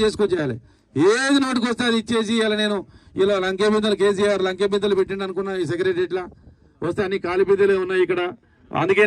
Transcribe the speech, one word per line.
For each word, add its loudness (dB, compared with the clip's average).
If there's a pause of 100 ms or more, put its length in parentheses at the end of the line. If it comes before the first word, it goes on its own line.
చేసుకొని 0
చేయాలి. -2 (580)
ఏది 2
నోటికి -2
వస్తే -4
అది 2
ఇచ్చేసి -2 (100)
ఇలా 0
నేను 0 (460)
ఇలా 2 (120)
లంకే -2
బిందెలు 0
కేసీఆర్ 2
లంకే -2
బిందెలు 2
పెట్టిండు -2
అనుకున్నా -6 (100)
ఈ -4
సెక్రటరీలో -2 (580)
వస్తే -4
అన్ని -2
ఖాళీ 2
బిందెలే 4
ఉన్నాయి 0
ఇక్కడ, -2 (500)
అందుకే 2